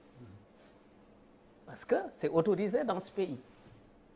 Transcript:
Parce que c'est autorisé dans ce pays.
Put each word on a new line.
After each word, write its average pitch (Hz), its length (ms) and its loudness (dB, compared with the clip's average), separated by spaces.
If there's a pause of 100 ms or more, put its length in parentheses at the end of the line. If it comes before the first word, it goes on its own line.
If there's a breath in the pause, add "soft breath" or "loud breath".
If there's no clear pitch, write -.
(1700)
Parce - 180 -16
que 240 100 2 (220)
c'est 151 120 -2
autorisé 190 560 2
dans 196 160 0
ce - 100 -12
pays. 175 280 -2 (760)